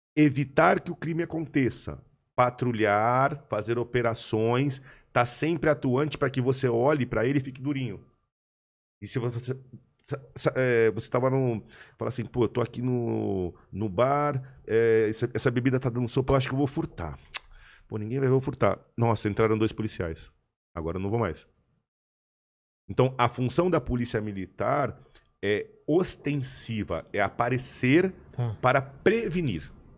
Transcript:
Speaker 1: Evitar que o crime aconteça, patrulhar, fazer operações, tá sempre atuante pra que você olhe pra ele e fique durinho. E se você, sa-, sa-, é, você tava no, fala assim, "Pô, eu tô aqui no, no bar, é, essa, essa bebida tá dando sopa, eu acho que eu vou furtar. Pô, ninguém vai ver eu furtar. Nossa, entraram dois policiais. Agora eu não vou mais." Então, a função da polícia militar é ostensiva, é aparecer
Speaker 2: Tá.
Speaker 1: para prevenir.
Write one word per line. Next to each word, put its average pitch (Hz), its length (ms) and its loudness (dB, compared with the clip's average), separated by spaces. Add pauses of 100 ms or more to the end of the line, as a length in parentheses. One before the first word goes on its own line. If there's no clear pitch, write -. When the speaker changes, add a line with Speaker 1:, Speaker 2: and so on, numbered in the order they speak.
(160)
Speaker 1:
Evitar 151 640 4
que - 120 -6
o 156 40 -12
crime 160 280 -4
aconteça, 139 800 -2 (320)
patrulhar, 123 1120 2
fazer 107 280 -2
operações, 120 1040 0 (320)
tá 120 120 4
sempre 156 440 0
atuante 143 480 0
pra 139 120 -2
que 131 120 -2
você 131 260 0
olhe 123 380 2
pra 113 200 -2
ele 143 140 0
e 131 40 -2
fique 127 180 -12
durinho. 131 420 -6 (960)
E 104 60 -10
se - 120 -6
você, 120 360 -6 (480)
sa-, - 180 -10 (140)
sa-, - 200 0
é, 120 360 4
você 110 180 -8
tava 127 200 0
no, 127 340 0 (340)
fala 113 120 -6
assim, 113 160 -6
"Pô, 123 180 -2
eu 104 60 2
tô 120 120 -2
aqui 117 200 -4
no, 110 720 -2 (180)
no 101 160 -4
bar, 131 800 0
é, 113 440 4
essa, 120 240 -2
essa 123 180 0
bebida 127 280 0
tá 127 100 -2
dando 120 200 -2
sopa, 135 240 0
eu 135 40 6
acho 131 100 0
que - 60 -6
eu 131 60 -2
vou 143 80 2
furtar. 87 500 -8 (680)
Pô, 107 100 -8
ninguém 110 220 -4
vai 135 80 2
ver 131 80 4
eu 135 60 4
furtar. 113 380 0 (180)
Nossa, 117 320 2
entraram 110 280 2
dois 110 140 2
policiais. 90 600 -8 (440)
Agora 85 220 -4
eu 92 40 -4
não 98 80 -2
vou 117 100 0
mais." 92 280 -4 (1400)
Então, 127 280 2
a 120 100 4
função 127 420 0
da 165 120 2
polícia 120 400 -2
militar 104 760 -4 (460)
é 101 240 0 (180)
ostensiva, 131 1300 -4
é 101 80 0
aparecer 127 920 0 (180)
Speaker 2:
Tá. 117 300 -4
Speaker 1:
para 131 200 4
prevenir. 175 880 -2 (260)